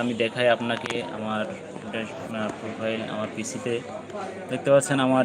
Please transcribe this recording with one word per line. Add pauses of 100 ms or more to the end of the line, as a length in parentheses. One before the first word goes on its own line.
আমি
দেখাই
আপনাকে, (260)
আমার (420)
এটা,
আহ,
প্রোফাইল (140)
আমার
পিসিতে, (760)
দেখতে
পাচ্ছেন
আমার